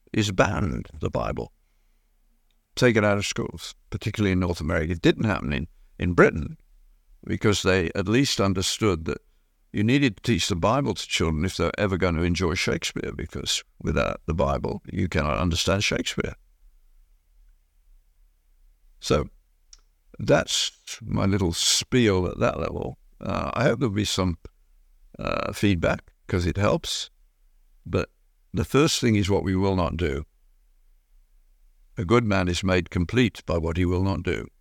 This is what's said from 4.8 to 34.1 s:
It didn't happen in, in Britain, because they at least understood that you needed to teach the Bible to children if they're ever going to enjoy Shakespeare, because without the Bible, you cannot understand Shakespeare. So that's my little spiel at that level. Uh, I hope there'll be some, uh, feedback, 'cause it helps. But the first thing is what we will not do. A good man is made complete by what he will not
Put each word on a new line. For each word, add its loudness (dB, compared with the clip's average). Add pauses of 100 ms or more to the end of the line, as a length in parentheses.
It -6
didn't 4
happen -2
in, -2 (320)
in 0
Britain, 2 (640)
because 0
they 2
at -4
least 2
understood 0
that -6 (520)
you -2
needed 2
to -18
teach 0
the -2
Bible 0
to -8
children 0
if -4
they're -2
ever 0
going 2
to 0
enjoy 0
Shakespeare, -4
because -6 (160)
without -2
the -2
Bible, -2 (100)
you -2
cannot 0
understand 0
Shakespeare. -4 (2750)
So 0 (880)
that's -2
my -2
little 2
spiel 2
at -8
that 0
level. -6 (220)
Uh, -4
I 0
hope 2
there'll 0
be 0
some, 0 (800)
uh, -4
feedback, 0 (160)
'cause 0
it 0
helps. -2 (760)
But -2 (440)
the -2
first 2
thing 4
is 2
what 2
we 0
will 2
not 0
do. -2 (1700)
A -4
good 4
man 2
is -2
made 2
complete 0
by 0
what -2
he 2
will 0
not -2